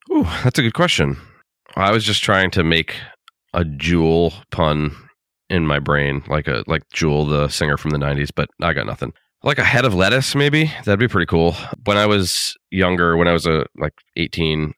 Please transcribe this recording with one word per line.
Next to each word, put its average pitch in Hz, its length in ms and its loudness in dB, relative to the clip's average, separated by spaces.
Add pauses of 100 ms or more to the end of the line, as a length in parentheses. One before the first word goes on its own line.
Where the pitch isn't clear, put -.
(100)
Ooh, 311 140 2 (180)
that's 123 160 0
a - 40 2
good 113 120 2
question. 78 440 0 (580)
I 98 140 2
was 110 120 2
just 104 200 -2
trying 95 300 2
to 90 120 2
make 82 320 0 (560)
a 85 140 0
Jewel 80 640 2 (180)
pun 76 460 0 (540)
in 85 160 0
my 73 120 0
brain, 71 480 0
like 73 220 -4
a, 60 180 -4
like 78 240 -4
Jewel, 76 360 0
the 73 220 0
singer 73 280 -2
from 78 140 -4
the 73 80 -2
nineties, 71 320 -4
but - 180 -6 (140)
I 82 100 -2
got 65 140 -4
nothing. 60 260 -8 (300)
Like 143 160 -2
a 113 60 0
head 120 200 2
of 113 100 2
lettuce, 104 400 2
maybe? 147 380 2 (120)
That'd 101 140 2
be 120 80 2
pretty 90 200 0
cool. 82 280 2 (300)
When 101 140 2
I 104 80 4
was 101 500 0 (160)
younger, 90 440 2
when 85 120 4
I 87 40 4
was, 80 140 0
uh, 80 180 2 (140)
like, 76 140 -4 (240)
eighteen, 78 600 -2